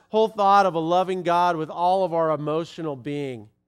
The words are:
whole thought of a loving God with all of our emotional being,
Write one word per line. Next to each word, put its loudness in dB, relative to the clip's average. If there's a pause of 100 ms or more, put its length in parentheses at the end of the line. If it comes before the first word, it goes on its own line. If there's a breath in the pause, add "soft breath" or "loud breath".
whole 2
thought 4
of 0
a -2
loving 0
God 2
with -6
all 0
of -2
our 0
emotional -6
being, -8 (180)